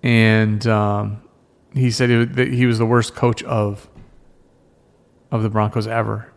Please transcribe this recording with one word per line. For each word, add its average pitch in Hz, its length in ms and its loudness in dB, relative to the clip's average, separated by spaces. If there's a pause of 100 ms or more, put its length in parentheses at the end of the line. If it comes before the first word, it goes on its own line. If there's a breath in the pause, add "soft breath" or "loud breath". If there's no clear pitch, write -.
and, 110 640 2
um, 104 560 -2 (500)
he 127 200 0
said 123 180 0
it, 120 240 2
that 127 140 0
he 123 180 0
was 117 120 2
the 117 80 0
worst 117 280 2
coach 120 300 0
of, 104 440 -4 (1400)
of 110 140 -2
the 113 40 0
Broncos 107 380 -2
ever. 110 500 -6